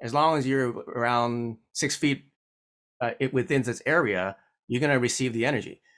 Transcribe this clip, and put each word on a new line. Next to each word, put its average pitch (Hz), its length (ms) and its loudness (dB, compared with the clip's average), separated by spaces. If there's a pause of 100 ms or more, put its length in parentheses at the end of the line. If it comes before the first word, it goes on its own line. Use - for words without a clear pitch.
As 117 140 -6
long 156 240 4
as 135 80 -2
you're 131 240 0
around 120 880 -2 (140)
six - 240 -2
feet, 139 300 0 (760)
uh, 120 180 0
it, 131 160 -2
within 131 280 2
this 117 220 -4
area, 104 520 2 (320)
you're 123 120 0
gonna 143 180 4
receive 123 340 0
the 113 120 -2
energy. 123 380 -2 (160)